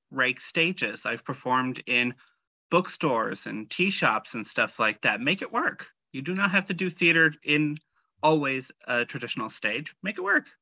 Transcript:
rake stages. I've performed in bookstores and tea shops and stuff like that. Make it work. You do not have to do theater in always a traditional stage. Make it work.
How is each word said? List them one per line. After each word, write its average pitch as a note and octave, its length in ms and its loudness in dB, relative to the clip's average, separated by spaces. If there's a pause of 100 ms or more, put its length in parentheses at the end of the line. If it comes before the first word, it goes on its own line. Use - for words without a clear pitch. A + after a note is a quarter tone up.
(100)
rake C3 300 0
stages. E3 680 -2
I've A#2 180 -6
performed B2+ 600 -2
in B2 280 0 (560)
bookstores A#2+ 760 0
and G#2+ 240 -8
tea G3 200 0
shops A#2 440 0
and G#2+ 120 -6
stuff - 320 -2
like A2 240 0
that. G#2+ 180 0
Make D#3+ 220 0
it - 100 -10
work. B3 360 -4 (240)
You C3+ 100 -8
do E3+ 120 -4
not G3 160 2
have G3 160 2
to G3 80 -4
do F3+ 160 -2
theater E3 420 6 (100)
in D3+ 340 2 (460)
always C#3 480 2 (160)
a A#2+ 180 0
traditional A#2 440 -6
stage. A2+ 540 -6
Make G3 160 -6
it F4+ 40 -6
work. F#4 240 2 (160)